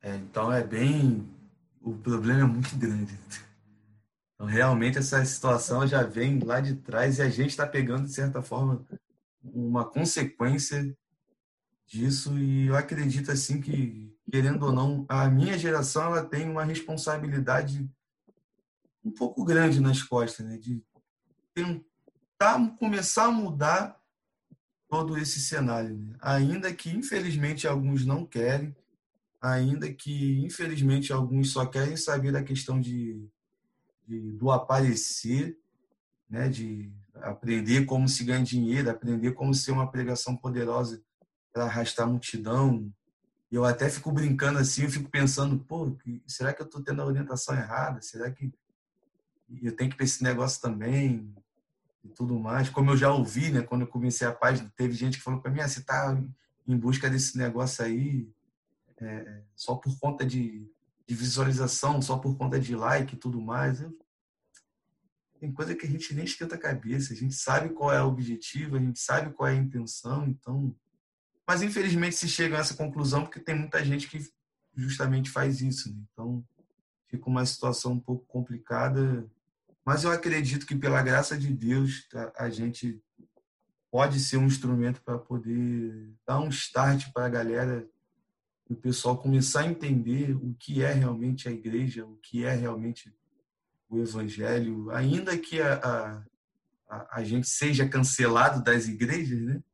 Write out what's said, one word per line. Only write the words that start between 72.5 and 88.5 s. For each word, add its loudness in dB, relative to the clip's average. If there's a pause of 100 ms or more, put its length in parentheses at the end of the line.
a 0
essa -2
conclusão 0
porque -10
tem -6
muita -2
gente 0
que -12 (560)
justamente 0
faz 0
isso, -2
né? -12 (120)
Então, -6 (640)
fica -8
uma 2
situação -2
um 0
pouco -6
complicada, -2 (560)
mas 2
eu 4
acredito 0
que, -6
pela 2
graça 2
de 0
Deus, 0
a, -8
a -2
gente -6 (880)
pode 4
ser 0
um 6
instrumento 2
pra -4
poder -4 (100)
dar 0
um 0
start 2
pra -2
galera, 0 (840)